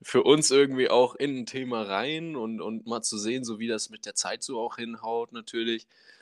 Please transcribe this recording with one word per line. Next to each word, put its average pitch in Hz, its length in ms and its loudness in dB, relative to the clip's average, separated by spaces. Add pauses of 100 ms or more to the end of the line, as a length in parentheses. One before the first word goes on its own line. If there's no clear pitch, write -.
für - 200 2
uns 151 280 6
irgendwie 135 380 4
auch 123 260 6
in 135 260 -2
ein 113 60 -8
Thema 123 360 -4
rein 147 540 -4
und, 113 240 -4
und 110 260 -8
mal 113 160 -4
zu - 160 -4
sehen, 120 260 -2
so 113 140 -6
wie 113 100 -4
das 110 220 -4
mit 107 160 -18
der 101 80 -12
Zeit 101 280 -4
so 127 180 -6
auch - 160 -6
hinhaut 117 560 -6
natürlich. 113 540 -4 (360)